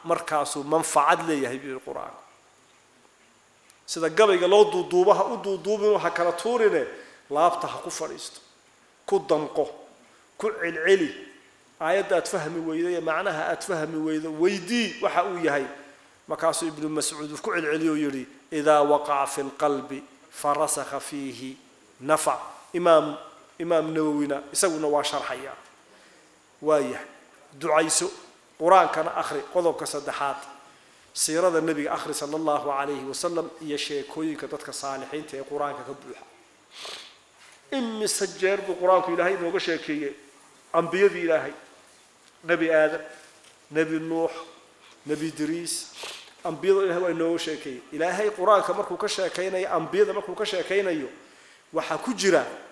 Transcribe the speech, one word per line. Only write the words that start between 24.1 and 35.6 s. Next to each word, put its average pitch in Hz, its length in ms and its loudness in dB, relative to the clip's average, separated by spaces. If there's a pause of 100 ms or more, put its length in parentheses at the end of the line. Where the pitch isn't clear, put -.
isaguna 156 340 0
waa 143 160 2
sharxaya. 131 500 -6 (1080)
Waa 151 180 4
yahay. 127 260 -4 (480)
Ducayso. 156 560 2 (500)
Qur'aankana 165 580 6
akhri. 151 240 -4 (120)
Qodobka 165 320 0
saddexaad. 139 540 -6 (720)
Siirada 165 480 2
Nebiga 151 320 -2
akhri 151 200 -4
sallallahu 147 580 -2
alayhi 139 340 -2
wa 135 80 -8
sallam 170 360 -4 (120)
iyo 147 160 -6
sheekooyinka 143 680 -6
dadka 143 260 -10
saalixiinta 139 640 -8
ee 139 60 -8
Qur'aanka 143 400 -6